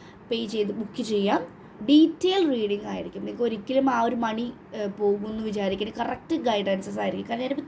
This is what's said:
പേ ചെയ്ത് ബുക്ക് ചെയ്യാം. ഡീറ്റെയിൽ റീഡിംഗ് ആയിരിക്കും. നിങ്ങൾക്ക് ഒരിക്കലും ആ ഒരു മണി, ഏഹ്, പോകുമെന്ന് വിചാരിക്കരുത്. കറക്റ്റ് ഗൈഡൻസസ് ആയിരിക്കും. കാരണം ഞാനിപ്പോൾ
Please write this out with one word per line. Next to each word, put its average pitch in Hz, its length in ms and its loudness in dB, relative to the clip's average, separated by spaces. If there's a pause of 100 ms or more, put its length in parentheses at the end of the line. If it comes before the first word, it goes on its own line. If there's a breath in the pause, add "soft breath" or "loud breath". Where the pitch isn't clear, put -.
(320 loud breath)
പേ 233 140 -2
ചെയ്ത് 208 260 -2
ബുക്ക് 220 320 -6
ചെയ്യാം. 214 600 0 (240)
ഡീറ്റെയിൽ 330 600 6
റീഡിംഗ് 208 360 0
ആയിരിക്കും. 190 400 -8
നിങ്ങൾക്ക് 208 180 -4
ഒരിക്കലും 240 460 2
ആ 240 120 2
ഒരു 233 140 2
മണി, 233 360 -2 (220)
ഏഹ്, 208 260 -4
പോകുമെന്ന് 208 440 0
വിചാരിക്കരുത്. 208 500 -2
കറക്റ്റ് 247 420 -4
ഗൈഡൻസസ് 202 640 0
ആയിരിക്കും. 196 300 -4
കാരണം 233 120 -4
ഞാനിപ്പോൾ 277 260 -4